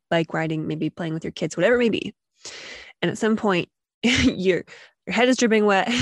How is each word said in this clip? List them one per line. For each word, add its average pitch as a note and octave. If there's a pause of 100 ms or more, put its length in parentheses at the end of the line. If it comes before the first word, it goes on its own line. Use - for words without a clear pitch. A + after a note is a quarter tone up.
(120)
bike E3+
riding, D#3+
maybe D#3
playing D#3+
with E3
your -
kids, -
whatever A3
it -
may A#3+
be. - (880)
And F3
at A3
some A3
point, F#3+ (160)
<laughs> -
your, A#3 (420)
your F#3
head B3
is B3+
dripping G#3+
wet, G3 (100)